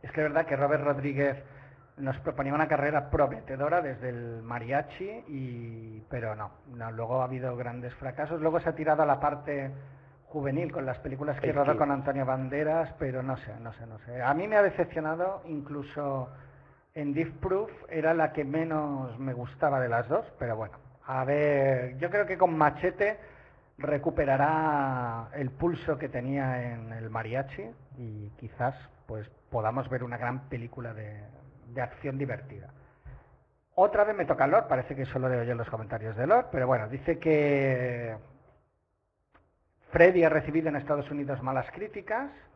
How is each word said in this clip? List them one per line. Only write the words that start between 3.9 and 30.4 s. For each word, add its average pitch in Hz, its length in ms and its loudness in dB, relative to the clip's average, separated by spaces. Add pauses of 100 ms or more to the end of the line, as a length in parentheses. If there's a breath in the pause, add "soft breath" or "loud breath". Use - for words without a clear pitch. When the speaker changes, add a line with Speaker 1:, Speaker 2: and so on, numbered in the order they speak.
Speaker 1:
el 117 320 -8
mariachi, 143 880 -4
y, 117 840 -10
pero 113 260 -6
no, 104 160 -10 (160)
no, 117 240 -10
luego 117 300 -2
ha 127 40 0
habido 127 300 -6
grandes 123 400 -8
fracasos. 147 460 -6
Luego 160 180 2
se 165 100 0
ha 160 60 -4
tirado 156 280 4
a - 20 8
la 135 140 4
parte 143 520 -2 (560 loud breath)
juvenil 143 440 -2
con 135 140 -4
las 127 140 -4
películas 135 400 -4
que 160 100 0
Speaker 2:
El 143 60 0
Speaker 1:
roda 143 160 4
Speaker 2:
Kid. 147 80 2
Speaker 1:
con 143 120 4
Antonio 135 340 0
Banderas, 143 760 0
pero 131 240 -2
no 131 140 -2
sé, 107 240 -12
no 113 120 -10
sé, 117 140 -14
no 110 120 -14
sé. 123 220 -10
A 131 120 2
mí 180 140 0
me 214 100 4
ha 202 60 10
decepcionado, 175 840 0
incluso 143 840 -6 (640 loud breath)
en 143 200 -2
Death 160 260 -2
Proof 190 320 0 (160)
era 160 260 2
la 156 200 2
que 151 100 -2
menos 143 720 -2
me 135 160 -4
gustaba 131 460 0
de 127 80 2
las 117 220 2
dos, 190 160 2 (120)
pero 117 200 -2
bueno, 107 200 -8 (280)
a 131 180 -2
ver, 135 720 4
yo 170 120 -2
creo 202 160 4
que 185 120 -2
con 175 180 6
Machete 180 640 4 (600 loud breath)
recuperará 139 1600 2
el 135 180 -4
pulso 165 460 0
que 139 120 -6
tenía 127 640 -2
en 113 180 -10
el 113 180 -8
mariachi 127 600 -4 (280)
y 107 400 -10
quizás, 123 380 -4 (300)
pues, 107 240 -10 (200)
podamos 120 400 0
ver 123 140 -2
una 120 140 -6
gran 123 320 -4